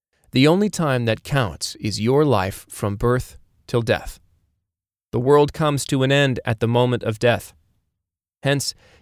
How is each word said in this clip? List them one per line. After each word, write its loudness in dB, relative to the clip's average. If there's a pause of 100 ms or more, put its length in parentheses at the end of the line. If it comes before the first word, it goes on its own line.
(300)
The 4
only 2
time -2
that -2
counts -4
is -6
your 2
life -2
from -6
birth -2 (280)
till -2
death. -2 (920)
The -2
world 4
comes -2
to 0
an 2
end 2
at -4
the 0
moment 2
of -4
death. 0 (880)
Hence, -2 (280)